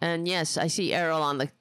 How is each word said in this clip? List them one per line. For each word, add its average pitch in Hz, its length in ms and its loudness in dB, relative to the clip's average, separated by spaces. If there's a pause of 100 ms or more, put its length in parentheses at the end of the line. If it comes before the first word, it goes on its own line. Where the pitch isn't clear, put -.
And 170 260 0
yes, 180 300 0
I - 100 0
see 170 260 0
Errol 160 300 2
on 143 160 0
the 139 120 -2 (100)